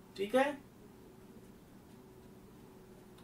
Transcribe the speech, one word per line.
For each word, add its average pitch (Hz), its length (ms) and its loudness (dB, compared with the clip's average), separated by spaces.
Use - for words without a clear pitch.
ठीक 202 180 4
है। 277 260 10